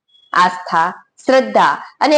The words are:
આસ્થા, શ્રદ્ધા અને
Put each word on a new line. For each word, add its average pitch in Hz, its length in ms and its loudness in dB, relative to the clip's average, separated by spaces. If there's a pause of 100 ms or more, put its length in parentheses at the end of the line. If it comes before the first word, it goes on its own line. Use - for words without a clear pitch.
(340)
આસ્થા, 175 560 -2 (340)
શ્રદ્ધા 214 500 2 (300)
અને 294 140 2